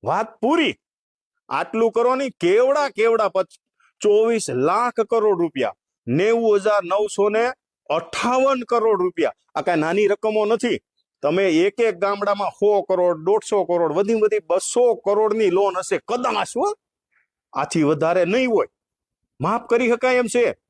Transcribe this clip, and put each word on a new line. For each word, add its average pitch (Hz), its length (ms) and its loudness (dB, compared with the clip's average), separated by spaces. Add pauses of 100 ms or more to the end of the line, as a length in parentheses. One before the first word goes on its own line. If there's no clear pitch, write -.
વાત 190 340 -4
પૂરી. 277 360 0 (720)
આટલું 220 440 -2
કરો 240 220 2
નહીં, 262 160 -4 (100)
કેવડા 262 480 2
કેવડા 220 400 0
પચ-, - 320 -4 (400)
ચોવીસ 220 500 2
લાખ 185 500 0
કરોડ 214 380 0
રૂપિયા, 135 360 -2 (320)
નેવું 214 500 2
હજાર 202 280 0
નવસો 202 440 0
ને 226 240 0 (380)
અઠ્ઠાવન 247 720 -2
કરોડ 220 380 0
રૂપિયા. 170 320 0 (220)
આ 151 60 -4
કાંઈ 165 200 0
નાની 180 260 0
રકમો 214 380 0
નથી. 214 360 -2 (420)
તમે 180 260 0
એક 180 320 0
એક 220 140 0
ગામડામાં 202 560 -2
સો 202 320 2
કરોડ, 175 420 0
દોઢસો 202 400 0
કરોડ, 170 280 0
વધીમાં 208 300 0
વધી 214 160 0
બસો 233 560 0
કરોડની 214 560 0
લોન 190 260 0
હશે 185 220 -4
કદાચ, 240 580 -4
હો, 403 180 -2 (760)
આથી 151 300 -2
વધારે 160 420 2
નહીં 240 240 0
હોય. 196 200 0 (720)
માફ 208 260 -2
કરી 233 240 2
શકાય 247 260 0
એમ 247 100 0
છે. 220 300 0 (120)